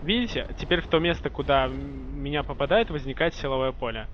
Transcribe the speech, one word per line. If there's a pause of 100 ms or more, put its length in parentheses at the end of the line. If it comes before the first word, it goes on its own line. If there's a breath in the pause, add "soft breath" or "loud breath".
Видите, (120)
теперь
в
то
место,
куда
м-,
меня
попадает,
возникает
силовое
поле.